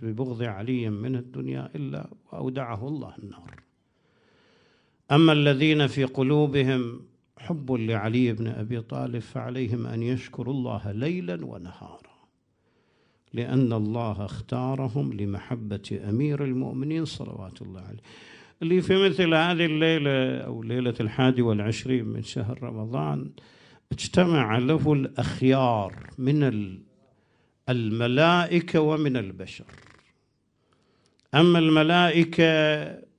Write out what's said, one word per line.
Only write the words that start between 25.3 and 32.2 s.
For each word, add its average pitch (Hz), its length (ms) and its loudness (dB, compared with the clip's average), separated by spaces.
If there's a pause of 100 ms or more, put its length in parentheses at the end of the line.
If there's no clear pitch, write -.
من 143 260 2
ال-، 101 360 -2 (920)
الملائكة 156 1120 2
ومن 151 360 0
البشر. 92 480 -10 (1700)
أما 170 240 8
الملائكة 160 1600 4